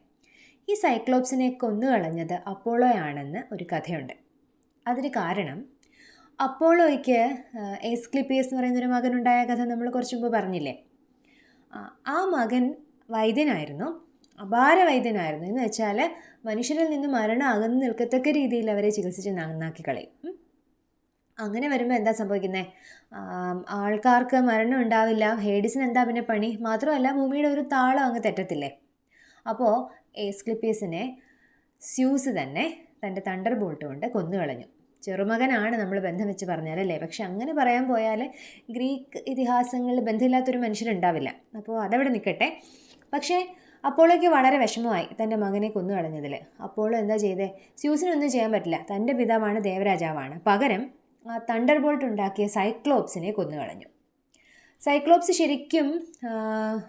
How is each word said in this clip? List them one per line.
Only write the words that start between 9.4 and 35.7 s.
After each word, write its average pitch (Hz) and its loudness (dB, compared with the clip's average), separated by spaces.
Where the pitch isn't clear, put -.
കഥ 240 0
നമ്മൾ 240 -4
കുറച്ച് 247 -4
മുമ്പ് 233 -2
പറഞ്ഞില്ലേ? 180 -4
ആ, 104 -14
ആ 285 -2
മകൻ 247 2
വൈദ്യനായിരുന്നു, 220 0
അപാര 247 4
വൈദ്യനായിരുന്നു. 208 2
എന്ന് 240 -2
വെച്ചാൽ 214 -2
മനുഷ്യരിൽ 247 0
നിന്ന് 285 -2
മരണം 240 0
അകന്ന് 226 2
നിൽക്കത്തക്ക 247 0
രീതിയിൽ 247 2
അവരെ 208 2
ചികിത്സിച്ച് 190 -2
നന്നാക്കി 160 -6
കളയും. 127 -6
ഉം. 370 -10
അങ്ങനെ 220 -4
വരുമ്പോൾ 247 0
എന്താ 226 2
സംഭവിക്കുന്നേ? 190 -2
ആം, 180 -6
ആൾക്കാർക്ക് 240 2
മരണം 240 2
ഉണ്ടാവില്ല, 220 4
ഹേഡിസിന് 208 0
എന്താ 247 2
പിന്നെ 233 0
പണി? 220 -2
മാത്രമല്ല 254 0
ഭൂമിയുടെ 277 0
ഒരു 285 0
താളം 262 4
അങ്ങ് 233 0
തെറ്റത്തില്ലേ? 175 -2
അപ്പോൾ 226 2
ഏസ്ക്ലിപ്പിയസിനെ 208 -4
സ്യൂസ് 262 0
തന്നെ 165 -2
തൻ്റെ 190 -6
തണ്ടർ 190 -2
ബോൾട്ട് 156 -4
കൊണ്ട് 143 -6
കൊന്നുകളഞ്ഞു. 170 -4
ചെറുമകനാണ് 220 0